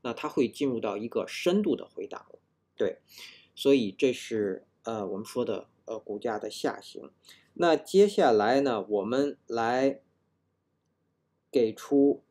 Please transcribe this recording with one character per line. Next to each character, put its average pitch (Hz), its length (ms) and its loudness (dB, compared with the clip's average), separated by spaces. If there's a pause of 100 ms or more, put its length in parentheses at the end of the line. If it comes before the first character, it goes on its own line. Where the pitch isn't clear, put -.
那 117 140 -8
它 - 120 -10
会 139 220 0
进 - 180 -4
入 120 140 -2
到 104 160 -4
一 110 100 -6
个 101 220 -4
深 190 340 0
度 165 140 0
的 - 80 -12
回 - 220 -12
档 - 240 -16
了。 - 80 -20 (360)
对， - 260 -4 (540)
所 139 200 4
以 110 180 2
这 127 180 2
是， 104 560 -4 (180)
呃， 110 220 -6
我 95 120 -6
们 110 80 -10
说 123 180 -4
的， 101 240 -6 (160)
呃， 110 140 -10
股 104 200 -10
价 107 200 -4
的 107 100 -8
下 107 320 -6
行。 - 300 -18 (420)
那 165 240 2
接 196 320 4
下 180 240 4
来 113 300 4
呢， 120 260 0
我 104 140 2
们 131 340 0 (100)
来 123 540 0 (1500)
给 113 240 2
出 143 560 2